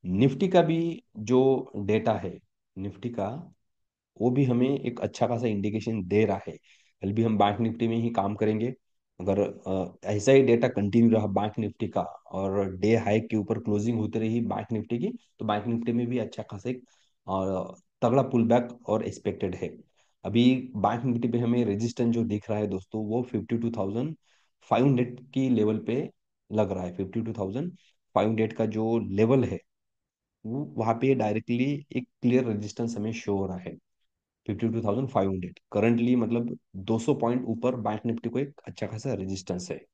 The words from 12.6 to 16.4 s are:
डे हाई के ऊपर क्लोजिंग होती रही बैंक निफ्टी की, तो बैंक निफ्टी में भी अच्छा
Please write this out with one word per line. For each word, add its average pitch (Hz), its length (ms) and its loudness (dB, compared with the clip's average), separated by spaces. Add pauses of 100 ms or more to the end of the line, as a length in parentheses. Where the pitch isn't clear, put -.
डे 107 200 4
हाई 110 240 2
के 117 160 -4
ऊपर 107 220 -2
क्लोजिंग 107 400 0
होती 107 200 -2
रही 113 220 0
बैंक 104 320 -4
निफ्टी 110 260 -4
की, 214 200 -4 (200)
तो 110 60 -6
बैंक 107 220 -2
निफ्टी 117 260 -2
में 120 140 0
भी 123 120 -2
अच्छा 110 240 -6